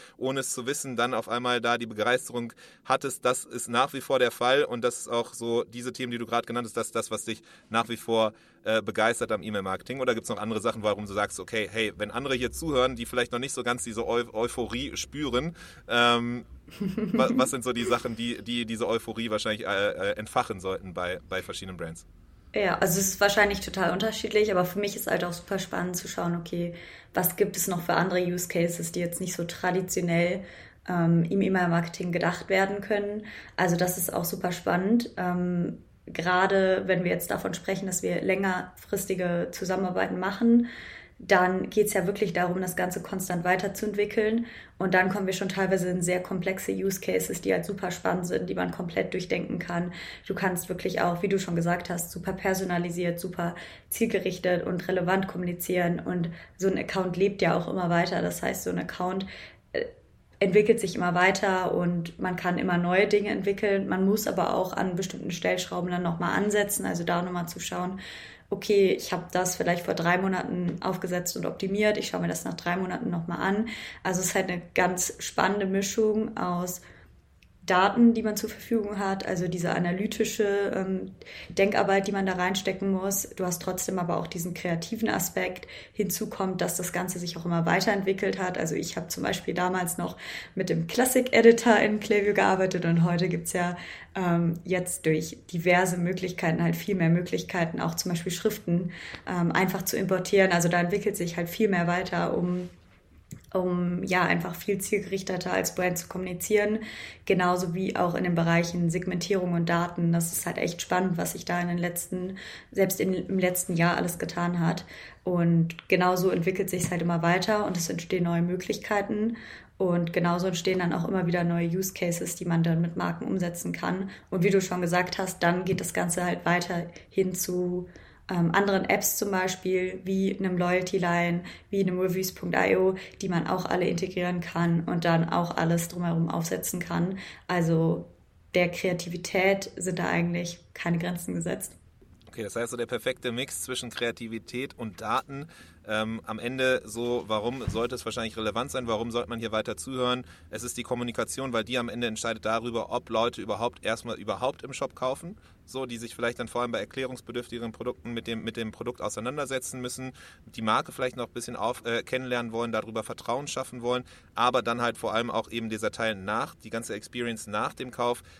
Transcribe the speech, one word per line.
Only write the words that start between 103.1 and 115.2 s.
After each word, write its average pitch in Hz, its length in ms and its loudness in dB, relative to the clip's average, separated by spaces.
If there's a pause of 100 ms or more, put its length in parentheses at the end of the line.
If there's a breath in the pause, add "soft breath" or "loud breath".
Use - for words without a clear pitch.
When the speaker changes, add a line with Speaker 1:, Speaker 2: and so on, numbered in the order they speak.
Speaker 2:
um, 180 520 0
ja, 180 200 2
einfach 170 320 0
viel 196 240 -2
zielgerichteter 190 760 -2
als 185 220 -2
Brand 180 220 0
zu - 100 -8
kommunizieren, 208 720 0 (460 loud breath)
genauso 180 500 2
wie 190 200 -2
auch 175 200 2
in - 80 0
den 180 100 2
Bereichen 170 560 4
Segmentierung 180 640 0
und 170 160 2
Daten. 170 420 2
Das 170 220 2
ist - 120 -4
halt 170 120 -4
echt - 240 -2
spannend, 180 360 2
was 175 160 -2
sich - 120 -10
da 175 140 0
in 175 80 0
den 175 100 0
letzten, 180 600 -4 (340 loud breath)
selbst 190 280 2
in, 190 140 2
im 190 260 0
letzten 180 360 2
Jahr 170 220 4
alles 170 200 0
getan 175 420 -2
hat. 165 260 0 (380 loud breath)